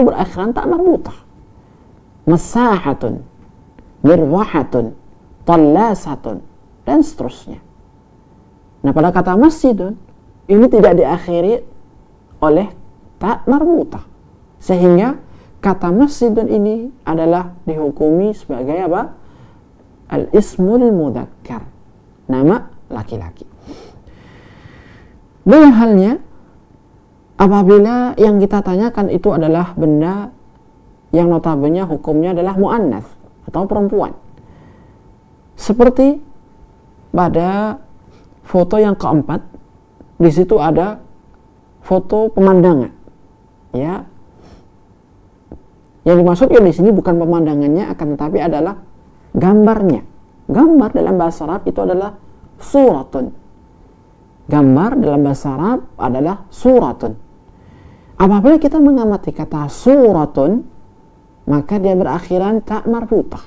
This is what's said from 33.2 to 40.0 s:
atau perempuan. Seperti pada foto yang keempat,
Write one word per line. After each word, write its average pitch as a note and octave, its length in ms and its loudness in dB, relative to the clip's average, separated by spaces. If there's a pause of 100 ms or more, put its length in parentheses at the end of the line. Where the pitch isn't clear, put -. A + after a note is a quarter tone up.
atau E3+ 160 -6
perempuan. G3+ 480 -4 (1400)
Seperti B3+ 640 2 (960)
pada F3+ 640 -2 (640)
foto F3+ 320 0
yang G#3 240 2
keempat, D#3 400 -2 (800)